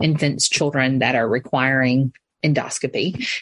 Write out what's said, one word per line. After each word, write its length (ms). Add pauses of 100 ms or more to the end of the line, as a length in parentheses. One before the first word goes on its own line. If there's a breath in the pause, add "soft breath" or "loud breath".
infants, 460
children 520
that 160
are 120
requiring 880 (300)
endoscopy 840 (140)